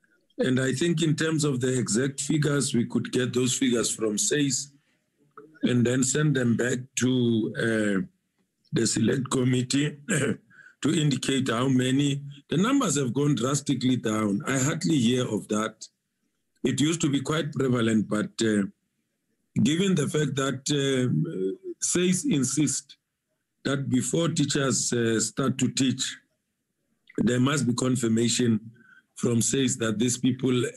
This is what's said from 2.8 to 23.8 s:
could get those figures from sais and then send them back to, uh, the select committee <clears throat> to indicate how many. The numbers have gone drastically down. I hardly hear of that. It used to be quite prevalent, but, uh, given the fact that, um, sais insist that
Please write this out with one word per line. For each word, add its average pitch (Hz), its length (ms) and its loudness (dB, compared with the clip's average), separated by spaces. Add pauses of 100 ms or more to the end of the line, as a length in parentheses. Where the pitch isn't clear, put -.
could - 280 -4
get 123 200 0
those 123 240 0
figures 117 380 0
from 107 220 -2
sais 143 540 -2 (920)
and 123 220 4
then 127 160 0
send 151 320 2
them 120 220 2
back 127 220 -2 (180)
to, 120 600 2
uh, 104 480 0 (680)
the 117 120 2
select 127 460 0
committee 131 720 0
<clears throat> - 60 -14
to - 840 -4
indicate 135 560 0
how 123 200 0
many. 135 520 2 (280)
The 147 80 0
numbers 214 420 2
have 123 140 -2
gone 143 220 2
drastically 127 600 0
down. 107 500 0
I 135 140 0
hardly 160 380 0
hear 123 280 2
of 107 220 -4
that. 107 400 -4 (800)
It 135 160 0
used 160 200 2
to 160 80 2
be 135 120 0
quite 151 320 -4
prevalent, 113 560 2
but, 107 220 -2 (100)
uh, 104 220 2 (1000)
given 170 320 2
the 143 140 0
fact 147 260 0
that, 135 260 -2 (120)
um, 147 840 0 (220)
sais 185 460 0
insist 147 720 -2 (640)
that 135 260 -2